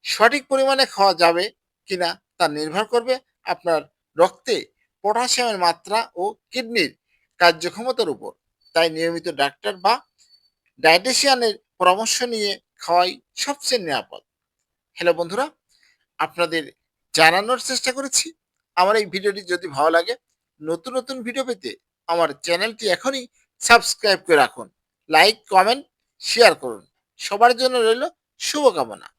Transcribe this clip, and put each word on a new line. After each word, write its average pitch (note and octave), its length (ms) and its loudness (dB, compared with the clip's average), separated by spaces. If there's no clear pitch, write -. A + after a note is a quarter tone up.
সঠিক A#3+ 280 2
পরিমাণে C4+ 320 2
খাওয়া G3 280 4
যাবে E3+ 220 4
কিনা F3+ 220 -4
তা F3+ 60 2
নির্ভর D#3 360 -4
করবে A#3+ 220 -2
আপনার E3 280 -2
রক্তে F#3+ 360 0
পটাশিয়ামের A#3 640 -2
মাত্রা F#3 320 -2
ও - 20 -4
কিডনির A3+ 380 -2
কার্যক্ষমতার F3 760 0
উপর, G2 160 -14
তাই E3 220 4
নিয়মিত E3+ 320 -4
ডাক্তার G3 320 -4
বা A3 100 4
ডায়েটিশিয়ানের A#3 680 2
পরামর্শ F#3+ 380 2
নিয়ে G#3 200 -4
খাওয়াই F3+ 300 2
সবচেয়ে B3+ 420 -4
নিরাপদ। C3 360 -6
হ্যালো F3 240 0
বন্ধুরা, G3 260 -4
আপনাদের D#3+ 440 -2
জানানোর G3 500 4
চেষ্টা B3+ 280 -4
করেছি। C4+ 300 -4
আমার G3 200 4
এই G#3 140 -4
ভিডিওটি G3 280 -4
যদি F3+ 140 -6
ভালো D3+ 200 2
লাগে, F3 180 0
নতুন E3 380 -8
নতুন B3+ 180 -10
ভিডিও B3+ 220 -6
পেতে A#3 220 -8
আমার E3+ 160 2
চ্যানেলটি G#3 380 -4
এখনই C4 280 -6
সাবস্ক্রাইব G#3+ 600 2
করে D#3+ 180 4
রাখুন, A#2 220 -8
লাইক, G3 220 6
কমেন্ট, G#3 300 2
শেয়ার A3 300 4
করুন। A2+ 220 -10
সবার A#3 340 4
জন্য B3+ 180 0
রইল A#3 260 0
শুভকামনা। E3 600 -2